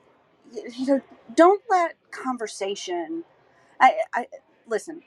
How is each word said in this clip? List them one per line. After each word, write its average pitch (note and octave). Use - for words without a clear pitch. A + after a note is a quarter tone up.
y-, -
you B3+
know, C#4
don't F#4
let F4
conversation, G3
I, B3+
I, B3
listen, A3+